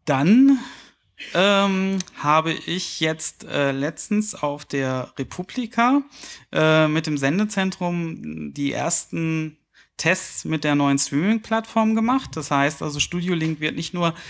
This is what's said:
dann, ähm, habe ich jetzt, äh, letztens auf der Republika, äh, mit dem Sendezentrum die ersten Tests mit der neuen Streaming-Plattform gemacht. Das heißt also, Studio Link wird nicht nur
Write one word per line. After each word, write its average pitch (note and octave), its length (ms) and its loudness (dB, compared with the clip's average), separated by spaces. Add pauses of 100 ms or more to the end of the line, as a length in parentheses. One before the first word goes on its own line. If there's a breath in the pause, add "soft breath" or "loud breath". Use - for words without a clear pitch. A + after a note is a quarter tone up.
dann, A3+ 540 6 (720 loud breath)
ähm, F#3+ 640 2 (200)
habe D#3 360 2
ich - 460 -6
jetzt, D#3+ 460 -4
äh, C#3+ 260 0
letztens E3 640 -2
auf D3 280 -4
der C3 540 -4
Republika, A#3 840 0 (480 loud breath)
äh, D#3 360 6
mit D#3+ 200 0
dem D3+ 100 -2
Sendezentrum E3+ 1400 -2
die C#3 180 -2
ersten D#3+ 840 -4 (400 soft breath)
Tests - 460 -2
mit D#3 220 -2
der D3 100 2
neuen C#3 240 2
Streaming-Plattform A3 960 0
gemacht. A#3 400 0
Das D3+ 160 -4
heißt C#3+ 300 2
also, D3 180 -4
Studio F3+ 340 -2
Link D#3+ 280 -2
wird D#3 160 -4
nicht E3 160 -8
nur E3+ 200 0 (160 loud breath)